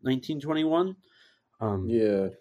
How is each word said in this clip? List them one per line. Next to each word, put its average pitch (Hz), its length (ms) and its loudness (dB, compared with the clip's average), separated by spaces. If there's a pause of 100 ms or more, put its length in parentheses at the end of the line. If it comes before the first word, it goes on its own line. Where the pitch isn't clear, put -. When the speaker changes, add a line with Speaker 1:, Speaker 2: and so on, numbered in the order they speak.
Speaker 1:
nineteen 131 400 -2
twenty-one. 160 560 0 (640)
Um, 101 260 -2
Speaker 2:
Yeah. 104 420 2 (120)